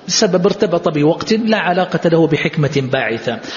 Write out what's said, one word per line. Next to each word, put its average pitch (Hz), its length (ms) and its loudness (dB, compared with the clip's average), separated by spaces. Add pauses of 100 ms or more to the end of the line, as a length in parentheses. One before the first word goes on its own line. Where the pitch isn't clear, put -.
سبب 185 400 0
ارتبط 180 420 0
بوقت 156 440 0
لا 220 240 2
علاقة 175 520 0
له 165 180 4
بحكمة 147 560 0 (100)
باعثة. 117 460 -2 (180)